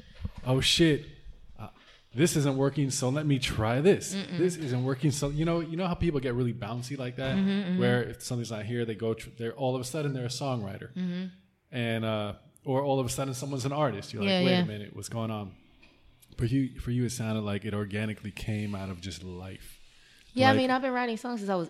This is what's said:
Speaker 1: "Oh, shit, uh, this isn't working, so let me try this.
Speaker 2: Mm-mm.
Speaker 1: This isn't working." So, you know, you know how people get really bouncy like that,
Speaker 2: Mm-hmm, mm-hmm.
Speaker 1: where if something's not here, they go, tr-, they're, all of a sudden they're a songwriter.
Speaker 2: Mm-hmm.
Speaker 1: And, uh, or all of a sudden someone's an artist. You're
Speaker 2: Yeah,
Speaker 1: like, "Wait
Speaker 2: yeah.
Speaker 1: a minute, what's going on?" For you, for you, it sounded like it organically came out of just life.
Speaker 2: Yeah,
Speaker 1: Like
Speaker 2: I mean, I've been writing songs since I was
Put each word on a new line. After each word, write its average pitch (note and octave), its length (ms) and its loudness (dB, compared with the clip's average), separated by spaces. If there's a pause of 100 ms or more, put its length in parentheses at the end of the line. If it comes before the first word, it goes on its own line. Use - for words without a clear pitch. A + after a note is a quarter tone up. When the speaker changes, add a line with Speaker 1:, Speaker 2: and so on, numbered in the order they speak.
(460)
Speaker 1:
"Oh, C3 160 4
shit, D#3+ 420 6 (560)
uh, G#2+ 80 -12 (460)
this D#3+ 220 4
isn't C#3 200 4
working, C#3 340 2
so B2+ 200 0
let D3+ 160 0
me C#3+ 120 4
try A#2+ 440 2
this. F3+ 320 4
Speaker 2:
Mm-mm. F#3+ 240 -4
Speaker 1:
This F3 180 2
isn't B2+ 260 -2
working." C3+ 280 2
So, C#3+ 180 0
you D3+ 160 0
know, E3+ 160 2
you D#3+ 160 -4
know F#3 100 0
how F3 80 0
people E3 260 2
get B2+ 120 -2
really A#2+ 220 2
bouncy B2 440 -6
like B2 180 -6
that, C3+ 200 0
Speaker 2:
Mm-hmm, G3 140 4
mm-hmm. F#3 280 0
Speaker 1:
where B2 260 4
if - 180 -8
something's A#2+ 280 -4
not G#2+ 140 -4
here, A#2+ 220 0
they A2+ 80 -2
go, A2 180 0
tr-, - 240 -6
they're, A#2 160 -4
all C3 220 0
of B2+ 80 -2
a - 20 -4
sudden D3 300 -2
they're B2 100 -2
a A#2+ 40 -2
songwriter. A#2+ 680 -4
Speaker 2:
Mm-hmm. F3+ 300 -4 (460)
Speaker 1:
And, A2+ 360 -2
uh, G#2+ 260 -2 (320)
or C3+ 180 0
all C3+ 160 2
of C3 60 2
a B2 60 -2
sudden C3+ 240 -4
someone's C3+ 320 -4
an C#3 80 -2
artist. C#3 400 0
You're - 80 -2
Speaker 2:
Yeah, G3 160 2
Speaker 1:
like, F3+ 80 4
"Wait F#3 60 6
Speaker 2:
yeah. F3+ 100 4
Speaker 1:
a - 40 2
minute, G#2 300 -8
what's G#2 140 -10
going A2+ 200 -2
on?" G#2 220 -6 (840)
For B2 80 0
you, B2+ 340 0
for B2 120 -4
you, B2 120 2
it A2+ 60 0
sounded A2 320 -2
like G2+ 240 -2
it G2+ 80 -4
organically G#2 560 -4
came G#2 440 -4
out F#2+ 140 -6
of F2+ 140 -8
just F#2 200 -8
life. F#2 560 -12 (580)
Speaker 2:
Yeah, C4 120 8
Speaker 1:
Like C4+ 60 8
Speaker 2:
I C4 40 6
mean, B3+ 140 4
I've B3+ 100 2
been C4 100 0
writing B3 240 0
songs A#3+ 220 -6
since G3+ 100 -4
I G3 60 2
was E3+ 160 0